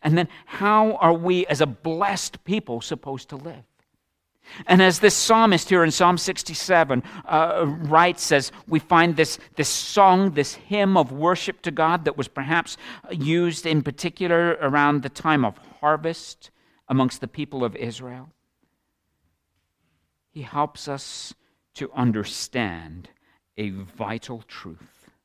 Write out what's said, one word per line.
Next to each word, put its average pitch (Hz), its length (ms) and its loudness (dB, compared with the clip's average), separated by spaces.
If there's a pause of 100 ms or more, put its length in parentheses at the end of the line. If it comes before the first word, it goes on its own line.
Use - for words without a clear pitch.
and 156 160 2
then 175 120 0 (160)
how 214 500 2
are 170 180 4
we 175 340 0
as 147 140 0
a 156 60 4
blessed 165 760 -6
people 175 380 -6
supposed 135 480 -10
to 151 60 -14
live? 139 280 -18 (1040)
And 180 140 6
as 185 180 4
this 208 140 6
psalmist 208 560 4
here 180 140 6
in 160 80 2
Psalm 175 260 4
sixty-seven, 165 840 0 (220)
uh, 165 420 0
writes, 160 640 2
as 139 200 2 (160)
we 156 120 2
find 170 360 2
this, 156 220 0 (200)
this 147 120 -2
song, 190 640 4
this 143 240 -2
hymn 196 420 0
of 135 140 2
worship 170 520 -2
to 175 80 -4
God 160 340 0
that 147 120 -2
was 139 100 -6
perhaps 151 500 -4 (340)
used 165 540 -2
in 156 180 0
particular 170 760 -2
around 147 400 2
the 135 80 -8
time 151 360 0
of 104 120 -4 (240)
harvest 151 680 -4 (360)
amongst 131 340 0
the 127 60 -10
people 143 360 -8
of 110 120 -4
Israel, 127 540 -12 (2000)
he 151 120 -18
helps 147 460 -6
us - 460 -12 (400)
to - 200 -12
understand 101 1160 -6 (480)
a 104 120 -6
vital 107 760 -12
truth - 640 -20 (160)